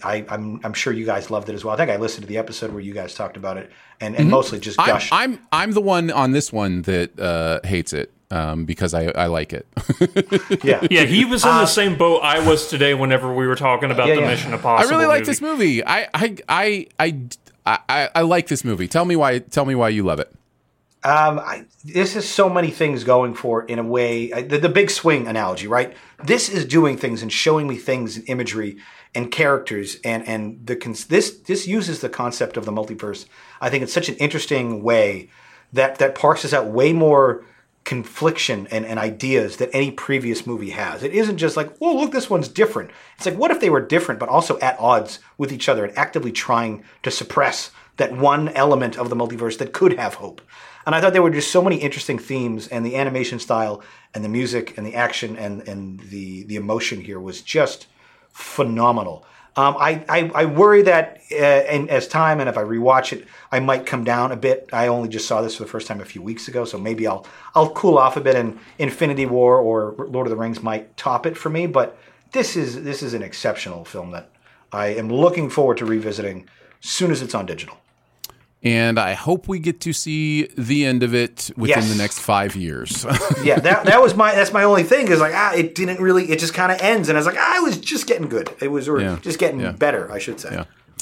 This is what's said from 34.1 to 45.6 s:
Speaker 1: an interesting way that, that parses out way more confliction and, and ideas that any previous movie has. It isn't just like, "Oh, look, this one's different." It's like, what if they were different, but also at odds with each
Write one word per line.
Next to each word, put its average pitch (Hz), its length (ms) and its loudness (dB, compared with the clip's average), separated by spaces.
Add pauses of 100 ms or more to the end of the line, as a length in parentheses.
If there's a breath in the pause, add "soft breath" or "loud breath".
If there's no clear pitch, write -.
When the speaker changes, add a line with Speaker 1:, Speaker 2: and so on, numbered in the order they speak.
Speaker 1:
an 131 60 -8
interesting 131 640 -4
way 107 480 2 (420 soft breath)
that, 135 260 0
that 139 180 2
parses 147 360 2
out 131 140 2
way 127 260 4
more 139 520 4 (400 loud breath)
confliction 120 840 -2
and, 110 140 -4
and 110 140 -6
ideas 110 600 0
that 127 140 -2
any 139 200 0
previous 120 540 -4
movie 104 240 -8
has. 92 320 -8
It 151 100 -4
isn't 208 260 0
just 156 180 0
like, 151 240 -4
"Oh, 330 140 2
look, 277 160 0
this 254 180 -4
one's 156 200 0
different." 110 420 -2 (260 loud breath)
It's - 80 -10
like, 185 140 -2
what 302 140 2
if 339 80 -2
they 190 100 4
were 143 100 4
different, 147 400 0
but 120 80 -6
also 135 300 2
at 131 220 0
odds 113 400 2 (180 soft breath)
with 139 140 -4
each 127 160 -6